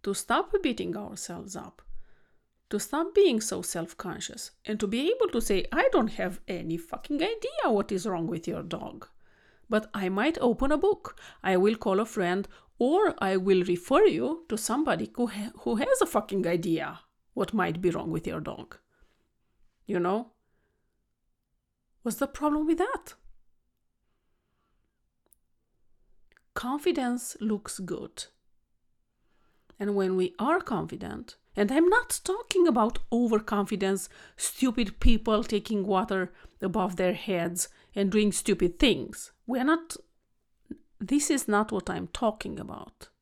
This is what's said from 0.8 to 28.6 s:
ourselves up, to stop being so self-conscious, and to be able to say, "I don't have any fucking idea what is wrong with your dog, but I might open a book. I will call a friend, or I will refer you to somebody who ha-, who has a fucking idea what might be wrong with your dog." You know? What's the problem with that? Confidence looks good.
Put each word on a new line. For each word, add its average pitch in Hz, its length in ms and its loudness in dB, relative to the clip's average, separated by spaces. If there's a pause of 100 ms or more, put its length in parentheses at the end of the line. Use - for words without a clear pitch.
ourselves 196 600 -12
up, - 260 -16 (880)
to 208 80 -2
stop 330 360 -4
being 320 260 6
so 180 220 -6
self-conscious, - 880 -10 (120)
and 214 140 -4
to 214 80 0
be 254 240 0
able 494 200 2
to 233 100 0
say, - 320 0
"I 508 200 2
don't 247 200 4
have 185 340 -4
any 170 300 -4
fucking - 460 -6
idea 466 420 -4
what 208 260 2
is 190 160 -4
wrong 170 200 -2
with 165 200 -6
your 170 160 -6
dog, - 460 -10 (600)
but 214 240 0
I 196 160 -2
might 214 300 0
open 254 340 2
a 302 60 4
book. - 420 0 (220)
I 185 140 2
will 208 200 4
call 196 240 0
a 233 60 -2
friend, 190 400 -2 (320)
or 330 400 4
I 190 180 0
will 185 280 4
refer 180 400 4
you 294 440 2
to 220 80 -2
somebody 220 600 -2
who 240 100 0
ha-, 208 340 -8
who 233 160 0
has 508 240 2
a 381 60 6
fucking 196 400 0
idea 165 540 -2 (340)
what 196 200 -2
might 175 260 0
be 185 100 2
wrong 160 200 -4
with 165 160 -4
your 165 140 -4
dog." - 380 -12 (1080)
You 180 140 -2
know? 196 320 -2 (1700)
What's 226 160 -6
the 277 80 0
problem 302 400 0
with 330 120 2
that? 480 360 -4 (3500)
Confidence 254 840 -2
looks 214 380 -4
good. - 460 -8 (1500)